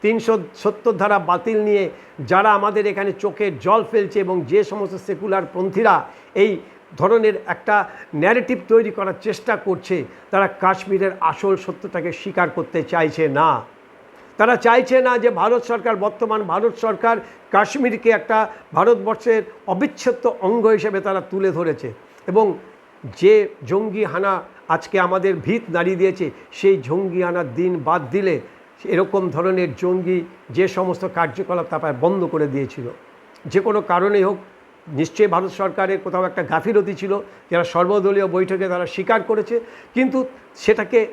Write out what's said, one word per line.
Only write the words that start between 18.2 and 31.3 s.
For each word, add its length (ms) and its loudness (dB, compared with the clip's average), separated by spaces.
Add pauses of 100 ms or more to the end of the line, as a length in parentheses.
ভারতবর্ষের 680 2 (240)
অবিচ্ছেদ্য 760 -2
অঙ্গ 260 2
হিসেবে 340 2
তারা 200 -2
তুলে 300 -2
ধরেছে 420 -4 (340)
এবং 260 2 (640)
যে 300 6 (200)
জঙ্গি 360 -2
হানা 380 -2 (280)
আজকে 300 0
আমাদের 360 2
ভিত 340 -2
নাড়িয়ে 260 0
দিয়েছে, 360 0 (200)
সেই 260 2
জঙ্গিয়ানার 800 -2
দিন 240 -2
বাদ 320 0
দিলে 280 0 (440)
এরকম 460 0
ধরনের 460 -2
জঙ্গি 500 -2 (240)
যে 180 2
সমস্ত 480 -2
কার্যকলাপ 540 -4